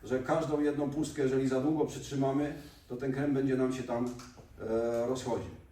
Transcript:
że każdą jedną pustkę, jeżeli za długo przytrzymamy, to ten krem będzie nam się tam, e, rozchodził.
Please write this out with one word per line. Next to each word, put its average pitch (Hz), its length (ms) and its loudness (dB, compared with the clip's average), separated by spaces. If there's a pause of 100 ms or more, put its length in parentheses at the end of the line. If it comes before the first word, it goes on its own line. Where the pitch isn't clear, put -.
że 131 160 0
każdą 151 420 0
jedną 143 280 2
pustkę, 147 340 -2
jeżeli 131 240 2
za 131 140 2
długo 151 240 2
przytrzymamy, 135 680 0 (360)
to 123 80 -6
ten 135 160 -2
krem 139 200 2
będzie 135 220 2
nam 127 180 2
się 123 100 -4
tam, 120 220 0 (560)
e, 117 460 2
rozchodził. 127 420 -2 (220)